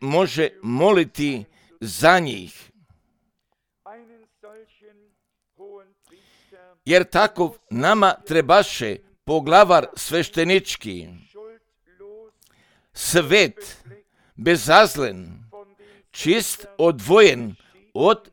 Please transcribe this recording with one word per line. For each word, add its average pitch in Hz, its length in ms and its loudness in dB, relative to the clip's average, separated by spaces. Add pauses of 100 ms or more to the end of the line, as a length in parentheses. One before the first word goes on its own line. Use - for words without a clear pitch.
može 151 480 -2 (140)
moliti 143 800 -2 (360)
za 151 400 2
njih. 104 520 -12 (4000)
Jer 233 180 2
tako 180 520 -2 (140)
nama 185 460 0 (120)
trebaše 156 720 0 (260)
poglavar 160 720 2
sveštenički, 165 1120 -4 (1900)
svet, 170 920 -2 (500)
bezazlen, 123 1080 0 (680)
čist, - 540 -2 (120)
odvojen 143 760 4 (380)
od 170 400 0